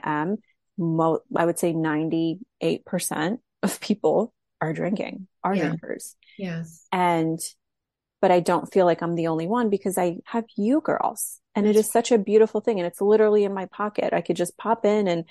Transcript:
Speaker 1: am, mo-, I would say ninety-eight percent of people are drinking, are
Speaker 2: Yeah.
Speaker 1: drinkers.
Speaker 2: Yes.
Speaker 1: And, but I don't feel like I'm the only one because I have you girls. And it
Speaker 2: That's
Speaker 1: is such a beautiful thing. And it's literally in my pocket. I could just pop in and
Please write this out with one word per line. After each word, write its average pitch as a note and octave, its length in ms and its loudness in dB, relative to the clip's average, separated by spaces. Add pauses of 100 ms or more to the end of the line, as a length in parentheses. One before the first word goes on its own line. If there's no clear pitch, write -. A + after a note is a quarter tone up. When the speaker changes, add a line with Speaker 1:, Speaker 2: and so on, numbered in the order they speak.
Speaker 1:
am, D#3 320 -2 (400)
mo-, E3 460 0 (120)
I E3+ 120 2
would E3+ 120 -2
say F3 140 0
ninety-eight D#3+ 1120 -4
percent F3 560 -4 (220)
of - 180 -4
people F3+ 540 0 (260)
are D#3+ 140 -2
drinking, F#3 520 -6 (160)
are F#3 120 0
Speaker 2:
Yeah. D#3+ 140 0
Speaker 1:
drinkers. - 480 -8 (200)
Speaker 2:
Yes. E3 560 -10
Speaker 1:
And, E3 460 0 (840)
but - 100 4
I F3+ 100 6
don't E3+ 300 -2
feel F#3+ 140 4
like E3 160 4
I'm E3+ 140 -4
the E3 140 -2
only E3 180 -2
one A3+ 240 0
because F#3+ 260 -2
I F3+ 300 0
have A#3 180 -4 (100)
you B3 280 0
girls. - 580 -4 (140)
And G#3 100 0
it G#3+ 120 4
Speaker 2:
That's G#3+ 100 4
Speaker 1:
is - 60 -8
such A#3 200 2
a A#3 60 4
beautiful G#3+ 420 4
thing. G#3+ 180 -2
And F3 80 -2
it's - 140 -8
literally G#3 440 6
in G3 100 -2
my F#3+ 120 -6
pocket. - 460 -4
I E3+ 80 0
could E3+ 160 -2
just F3 220 -4
pop A3+ 260 -2
in G#3 240 2
and E3+ 220 0